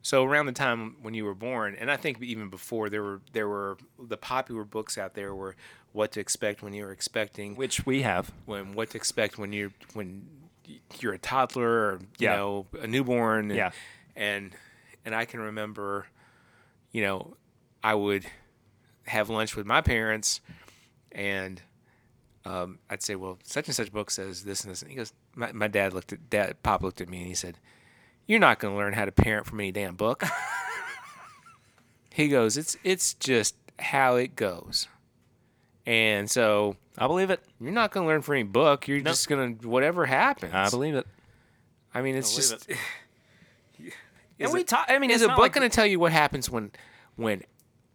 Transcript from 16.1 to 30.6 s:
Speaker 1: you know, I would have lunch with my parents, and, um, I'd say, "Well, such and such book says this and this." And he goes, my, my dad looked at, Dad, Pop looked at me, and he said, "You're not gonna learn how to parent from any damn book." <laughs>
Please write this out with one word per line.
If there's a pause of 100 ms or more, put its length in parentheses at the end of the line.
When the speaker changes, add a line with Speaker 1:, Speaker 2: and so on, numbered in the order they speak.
Speaker 1:
you
know, (480)
I
would (840)
have
lunch
with
my
parents, (720)
and, (840)
um, (100)
I'd
say,
"Well,
such
and
such
book
says
this
and
this."
And
he
goes, (220)
my,
my
dad
looked
at,
Dad,
Pop
looked
at
me,
and
he
said, (680)
"You're
not
gonna
learn
how
to
parent
from
any
damn
book."
<laughs> (1800)